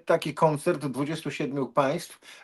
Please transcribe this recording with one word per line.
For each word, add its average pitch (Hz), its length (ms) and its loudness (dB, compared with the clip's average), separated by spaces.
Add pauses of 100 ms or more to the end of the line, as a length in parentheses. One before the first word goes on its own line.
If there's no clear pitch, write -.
taki 165 300 2
koncert 151 520 2
dwudziestu 143 440 -4
siedmiu 139 360 -4
państw 143 540 0 (240)